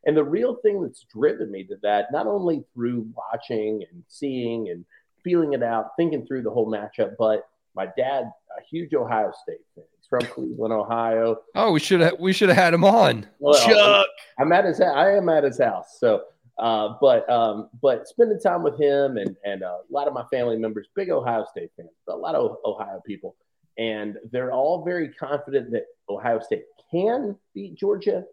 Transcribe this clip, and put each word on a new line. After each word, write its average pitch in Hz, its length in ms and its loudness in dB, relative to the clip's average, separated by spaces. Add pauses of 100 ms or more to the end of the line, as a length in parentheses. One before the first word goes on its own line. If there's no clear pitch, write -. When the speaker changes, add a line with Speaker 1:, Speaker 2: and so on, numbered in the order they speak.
Speaker 1:
And 151 100 2
the 151 80 4
real 214 400 -2
thing 202 180 2
that's - 300 -10
driven - 400 -2
me 95 140 -12
to 98 160 -14
that, 104 320 0
not 170 140 -2
only 180 360 -2 (100)
through 117 400 -6
watching 107 760 -6
and 175 160 -20
seeing 117 640 -6
and 87 160 -12 (380)
feeling 170 300 0
it 120 100 -2
out, 117 340 -2
thinking 151 280 -2
through 131 180 -6
the 110 80 -4
whole 110 200 0
matchup, 104 480 -4
but 110 260 0 (300)
my 98 120 -6 (100)
dad, 135 340 -4 (260)
a - 120 -14
huge 160 240 -8
Ohio 113 400 0 (100)
State - 160 -12 (160)
fan. - 80 -20 (140)
He's - 100 -20
from 123 140 0
Cleveland, 117 520 -6
Ohio. 113 680 0 (140)
Speaker 2:
Oh, 208 180 2
we 151 80 2
should 180 180 2
have, 170 200 4
we 185 120 0
should 190 180 4
have 170 80 6
had 175 160 6
him 170 120 4
on. 180 420 6 (120)
Speaker 1:
Well, 143 280 8
Speaker 3:
Chuck. 202 400 6 (320)
Speaker 1:
I'm 151 140 2
at 196 120 6
his, - 140 0
I 175 320 4
am 196 180 2
at 151 140 4
his 131 160 0
house. 107 400 -2
So, 110 240 2 (360)
uh, 110 420 0
but, 127 300 6
um, 110 360 0 (140)
but 127 260 2
spending 214 320 2
time 175 220 0
with 156 180 -2
him 139 380 2
and, 98 260 -6
and, 98 200 -6
uh, 90 140 -8 (120)
a - 20 -14
lot 143 160 -4
of 135 60 -4
my 123 160 -8
family 120 260 -2
members, 110 300 -6 (100)
big 190 140 -6
Ohio 120 400 -2
State 85 260 -14
fans, 85 140 -20 (180)
a 90 80 -8
lot 165 200 -6
of 120 280 -2
Ohio 101 440 -8
people, 95 280 -12 (440)
and 107 380 -6 (140)
they're 127 200 -4
all 151 340 0
very 170 300 -4
confident 135 560 -4
that 113 140 -4 (220)
Ohio 110 320 -2
State - 260 -6 (260)
can 208 440 -2 (200)
beat 196 180 -12
Georgia. 196 600 -2